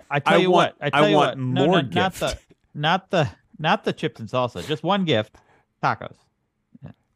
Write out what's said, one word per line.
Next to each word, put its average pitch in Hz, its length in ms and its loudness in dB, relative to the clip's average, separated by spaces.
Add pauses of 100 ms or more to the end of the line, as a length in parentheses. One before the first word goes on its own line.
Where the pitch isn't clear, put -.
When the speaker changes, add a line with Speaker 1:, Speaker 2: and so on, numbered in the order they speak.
Speaker 1:
I 143 120 -2
tell 202 140 2
Speaker 2:
I - 20 6
Speaker 1:
you 185 120 4
Speaker 2:
want, 175 300 2
Speaker 1:
what. 147 80 -6
I - 20 -2
tell 143 140 4
Speaker 2:
I 156 60 4
Speaker 1:
you 156 60 4
Speaker 2:
want 143 160 4
Speaker 1:
what. 131 60 -10
No, 131 300 0
Speaker 2:
more 180 160 2
Speaker 1:
no, 120 60 -8
not - 20 -14 (220)
Speaker 2:
gift." - 80 -12
Speaker 1:
the, 131 160 -4 (360)
not 160 380 -2
the, 165 180 0 (300)
not 175 240 -2
the 208 100 -4
chips - 280 -8
and 107 80 -12
salsa. 123 360 -4
Just 147 180 -6
one 190 200 0
gift. 123 320 -2 (480)
Tacos. - 320 -4 (680)
Yeah. - 80 -18 (240)